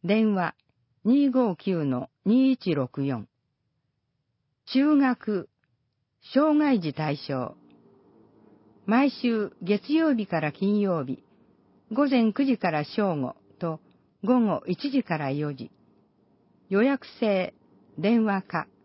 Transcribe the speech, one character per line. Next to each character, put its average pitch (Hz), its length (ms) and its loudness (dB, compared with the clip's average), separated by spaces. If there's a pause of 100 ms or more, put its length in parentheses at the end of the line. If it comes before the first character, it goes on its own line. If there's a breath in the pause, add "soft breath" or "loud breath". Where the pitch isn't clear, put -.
電 214 320 2
話 180 220 -4 (480)
二 277 260 2
五 240 240 0
九 170 300 -2
の 123 260 -4 (140)
二 262 260 4
一 190 240 -2
六 139 300 -4
四。 127 240 -4 (1400)
中 285 300 2
学、 247 520 0 (880)
障 302 240 4
害 277 220 2
児 156 140 -4
対 151 220 -2 (120)
象。 131 280 -6 (1300)
毎 254 280 2
週 226 400 -4 (100)
月 202 300 -2
曜 320 200 2
日 220 140 -2
か 165 140 -2
ら 151 100 -2
金 202 300 0
曜 175 240 0
日、 131 180 -8 (680)
午 277 160 2
前 233 240 4
九 277 120 0
時 262 140 2
か 175 140 -2
ら 147 120 0
正 196 300 -2
午 135 220 -6 (240)
と 160 180 -6 (460)
午 247 160 4
後 190 260 0
一 185 240 -4
時 262 140 0
か 160 140 -4
ら 139 120 -4
四 147 240 -4
時。 123 160 -14 (1000)
予 196 140 2
約 269 240 0 (140)
制、 190 340 0 (440)
電 220 260 2
話 196 180 -2
課。 - 260 -6 (160)